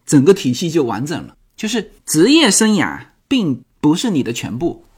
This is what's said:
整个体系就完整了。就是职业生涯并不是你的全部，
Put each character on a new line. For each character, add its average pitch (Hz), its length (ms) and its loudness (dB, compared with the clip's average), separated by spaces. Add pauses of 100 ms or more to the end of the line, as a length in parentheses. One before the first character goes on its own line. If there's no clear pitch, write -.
整 139 200 4
个 190 80 6
体 127 200 -2
系 170 160 -6
就 156 140 0
完 113 220 -4
整 120 200 -8
了。 - 100 -20 (200)
就 220 140 -6
是 220 220 -6 (140)
职 175 260 4
业 302 200 4
生 214 220 2
涯 98 260 -4 (300)
并 180 340 -2 (160)
不 151 160 2
是 233 140 -4
你 156 120 -2
的 117 120 -4
全 117 240 -10
部， 160 260 -6 (140)